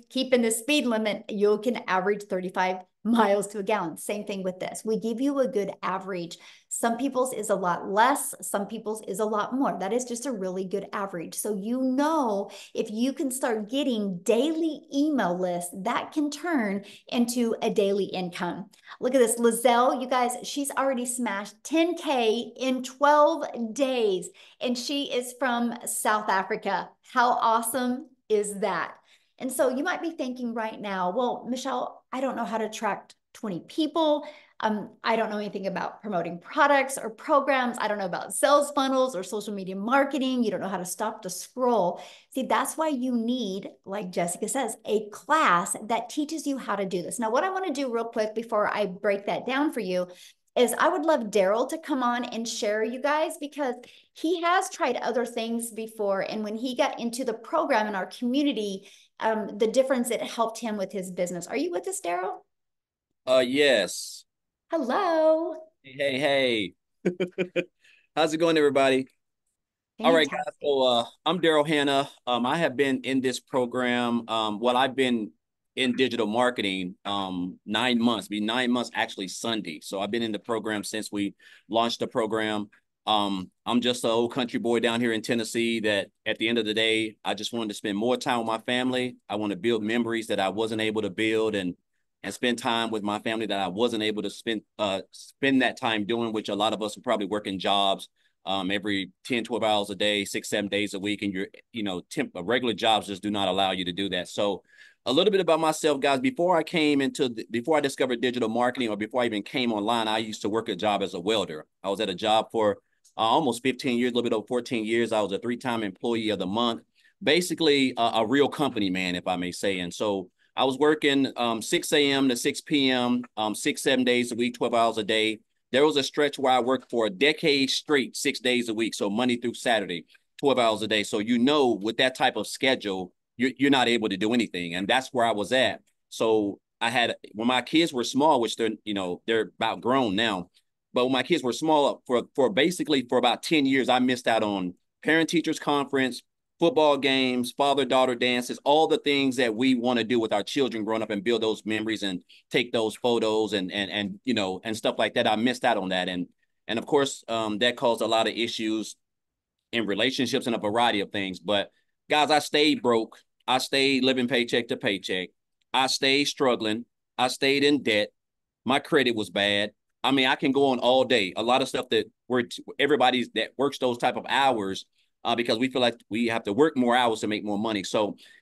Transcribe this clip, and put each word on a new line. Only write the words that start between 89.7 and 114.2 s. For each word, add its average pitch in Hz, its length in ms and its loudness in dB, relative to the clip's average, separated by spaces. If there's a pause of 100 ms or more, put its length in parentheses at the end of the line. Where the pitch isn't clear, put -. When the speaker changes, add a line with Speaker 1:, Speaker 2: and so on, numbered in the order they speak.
Speaker 2:
memories 113 440 -2
that 101 120 -2
I 95 100 2
wasn't 110 320 -2
able 110 200 0
to 101 80 -2
build 110 460 0
and, 90 200 -2 (460)
and 95 120 -10
spend 120 260 -2
time 117 320 0
with 107 120 -4
my 104 160 -2
family 113 280 -4
that 98 120 -2
I 95 80 -2
wasn't 110 360 0
able 107 180 -2
to 98 80 -6
spend, 110 320 -6 (180)
uh, 98 220 0 (100)
spend 135 520 0
that 113 140 0
time 110 280 -2
doing, 117 260 -2
which 107 180 -4
a 104 60 -2
lot 104 160 2
of 104 100 -4
us 104 160 -6
are 92 40 -20
probably 107 240 0
working 101 340 -4
jobs, 98 480 0 (380)
um, 95 260 -2
every 101 400 -2 (140)
ten, 120 180 -2
twelve 113 200 -4
hours 104 260 0
a 101 60 -8
day, 104 280 0
six, - 260 -8
seven 104 200 -2
days 101 240 -2
a 98 60 -6
week. 101 240 -4
And 101 100 -2
your, 95 140 -4 (240)
you 113 120 -6
know, 92 260 -4
temp-, 131 260 -6
uh, 90 80 -8
regular 120 300 0
jobs 104 340 2
just 95 160 -8
do 104 80 -2
not 101 160 0
allow 95 240 2
you 92 140 -2
to 90 60 -4
do 98 180 -4
that. 90 200 -4
So 101 340 -2 (420)
a 120 60 -2
little 185 200 4
bit 190 100 2
about 160 180 4
myself, 156 400 2
guys. 139 220 2
Before 170 340 2
I 160 80 2
came 147 380 2
into 131 260 0
the, 110 240 -6
before 120 240 0
I 151 60 4
discovered 135 400 -2
digital 120 260 0
marketing 123 400 0
or 107 80 -2
before 107 280 -2
I - 20 2
even 104 180 -2
came 123 300 -2
online, 107 340 0
I 110 120 0
used 110 240 -8
to 107 60 0
work 110 200 -2
a 101 80 -2
job 101 260 0
as 92 100 -6
a 92 60 -6
welder. 87 460 -2 (180)
I 95 60 -4
was 98 100 -2
at 104 100 -2
a 92 60 -4
job 110 340 2
for, 107 280 2 (400)
uh, - 40 0
almost 120 400 2
fifteen 127 360 -2
years, 123 140 0
a 120 40 -2
little 117 140 0